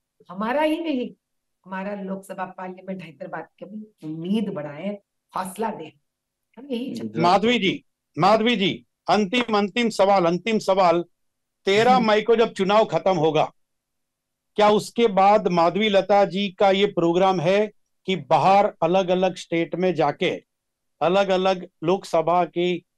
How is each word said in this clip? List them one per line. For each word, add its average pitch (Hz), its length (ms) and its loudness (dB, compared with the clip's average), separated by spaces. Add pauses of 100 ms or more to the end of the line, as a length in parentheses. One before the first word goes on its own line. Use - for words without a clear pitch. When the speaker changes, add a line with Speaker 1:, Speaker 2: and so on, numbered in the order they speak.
(300)
Speaker 1:
हमारा 220 320 -4
ही 311 180 0
नहीं, 254 320 -6 (540)
हमारा 190 360 -10
लोकसभा 190 440 -10
पार्लियामेंट 185 580 -12
हैदराबाद 165 440 -14 (120)
के 180 60 -16
भी 208 420 -18
उम्मीद 190 420 -6
बढ़ाए, 151 520 -10 (360)
हौसला 190 340 -8
दे। 156 220 -16 (640)
हम 262 140 -20
यही 240 240 -8
चाहते 110 220 -12
हैं। 165 60 0
Speaker 2:
माधवी 202 360 2
जी, 185 260 -4 (320)
माधवी 214 380 2
जी, 185 300 -4 (240)
अंतिम, 208 480 0
अंतिम 208 320 0
सवाल, 196 360 2
अंतिम 180 340 0
सवाल, 175 460 2 (600)
तेरह 226 300 4
Speaker 1:
हम्म। 233 120 2
Speaker 2:
मई 214 140 2
को 226 140 2
जब 226 180 2
चुनाव 202 320 2
खत्म 170 320 0
होगा, 151 340 0 (1040)
क्या 208 140 4
उसके 214 380 0
बाद 196 400 4
माधवी 175 420 2
लता 196 360 4
जी 190 240 -4
का 196 220 2
ये 196 140 2
प्रोग्राम 185 540 0
है 196 320 0 (340)
कि 190 100 -2
बाहर 180 640 2
अलग-अलग 185 540 0
स्टेट 165 400 -6
में 180 200 -2
जाके, 143 500 -2 (560)
अलग-अलग 185 680 0 (140)
लोकसभा 170 640 0
की 175 400 -4 (120)